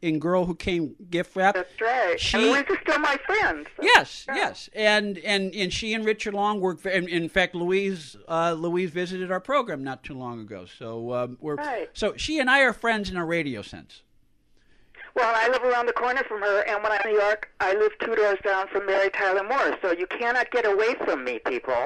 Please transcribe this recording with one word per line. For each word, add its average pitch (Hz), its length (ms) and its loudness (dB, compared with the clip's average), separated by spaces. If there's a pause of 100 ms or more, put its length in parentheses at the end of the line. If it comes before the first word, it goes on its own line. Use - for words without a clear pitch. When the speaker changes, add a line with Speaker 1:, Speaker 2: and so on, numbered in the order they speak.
Speaker 1:
in 156 160 0
Girl 175 260 2
Who 175 80 -2
Came 170 420 -2 (140)
Gift 175 260 -4
Wrapped. 190 220 4
Speaker 2:
That's - 240 -8
right. 226 380 2
Speaker 1:
She - 180 0
Speaker 2:
And 233 80 6
Louise 269 240 4
is 381 140 2
still 302 160 2
my 285 260 0
friend. 359 400 0 (100)
So. - 80 -12
Speaker 1:
Yes, 403 440 4
Speaker 2:
Yeah. 269 80 -6
Speaker 1:
yes. 190 400 -4
And, 208 420 2
and, 190 380 -2
and 185 180 -2
she 220 220 -2
and 220 100 -4
Richard 214 300 0
Long 208 260 0
worked, 185 220 0
ve-, 190 100 -2
in, 180 160 0
in 170 200 -2
fact, 185 260 0
Louise, 180 600 -2 (120)
uh, 165 280 0
Louise 170 360 -2
visited 180 400 -4
our 185 80 -2
program 226 440 -2
not 131 200 -8
too 147 100 -14
long 123 260 -10
ago. 101 280 -14 (100)
So, 123 380 -8
um, 123 260 -4
we're, 151 140 -6
Speaker 2:
Right. 254 380 -6
Speaker 1:
so 208 220 -2
she 311 220 -4
and 262 100 0
I 269 120 6
are 254 140 4
friends 214 360 -2
in 185 80 -6
a 170 80 -2
radio 147 380 -2
sense. - 400 -18 (1120)
Speaker 2:
Well, 233 200 2
I 226 120 2
live 254 140 2
around 240 240 2
the 233 80 0
corner 247 340 0
from 214 140 -6
her, 202 200 2
and 208 200 -2
when 214 100 0
I'm 202 140 2
in 220 80 0
New 214 80 4
York, 208 260 0 (120)
I 196 160 2
live 214 240 4
two 226 160 -2
doors 202 280 4
down 196 260 0
from 196 180 -4
Mary 196 240 2
Tyler 196 320 0
Moore, 220 360 0
so 185 120 0
you 175 160 -2
cannot 240 420 -2
get 233 160 0
away 220 300 4 (100)
from 143 180 0
me, 123 140 -4
people. 127 380 -2 (100)